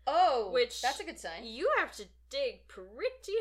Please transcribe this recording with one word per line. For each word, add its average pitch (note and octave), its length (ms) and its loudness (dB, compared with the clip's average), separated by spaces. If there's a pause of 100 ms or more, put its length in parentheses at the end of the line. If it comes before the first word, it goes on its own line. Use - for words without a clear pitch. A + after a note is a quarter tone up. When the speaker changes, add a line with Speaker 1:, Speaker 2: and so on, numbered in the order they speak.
Speaker 1:
Oh, C#4+ 460 4
Speaker 2:
Which B3 280 2
Speaker 1:
that's B3 200 0
a - 20 -10
good E4 160 -10
sign. E3+ 240 -10
Speaker 2:
you A#3+ 340 -2
have F4 200 0
to G#3+ 80 -12 (240)
dig C5+ 400 -4
pretty D#4+ 720 -6